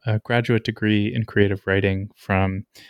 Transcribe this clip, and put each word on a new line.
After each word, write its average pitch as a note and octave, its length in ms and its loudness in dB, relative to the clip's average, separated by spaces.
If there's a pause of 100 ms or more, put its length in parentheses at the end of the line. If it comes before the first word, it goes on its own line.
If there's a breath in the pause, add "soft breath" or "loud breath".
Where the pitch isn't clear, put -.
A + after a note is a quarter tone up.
a G#2+ 140 2
graduate A#2 440 2
degree G#2+ 500 0
in A2+ 120 -2
creative G2 420 -6
writing G2 480 0
from F#2+ 500 -2 (240 loud breath)